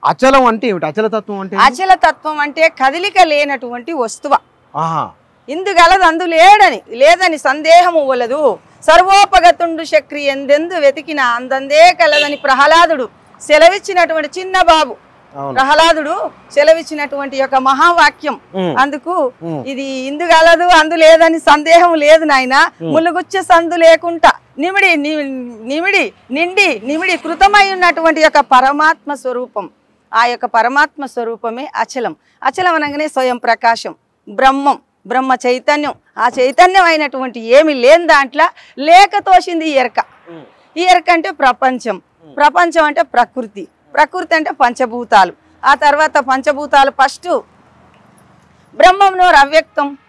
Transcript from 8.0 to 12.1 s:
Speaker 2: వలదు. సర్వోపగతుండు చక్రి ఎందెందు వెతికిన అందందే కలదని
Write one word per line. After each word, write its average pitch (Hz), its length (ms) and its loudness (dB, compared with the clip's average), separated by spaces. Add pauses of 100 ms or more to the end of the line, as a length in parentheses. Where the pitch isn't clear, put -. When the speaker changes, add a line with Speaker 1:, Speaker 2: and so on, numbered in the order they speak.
Speaker 2:
వలదు. 247 540 -2 (240)
సర్వోపగతుండు 349 1000 2
చక్రి 302 400 -4
ఎందెందు 285 520 -2
వెతికిన 294 460 -2
అందందే 269 720 2
కలదని 294 440 0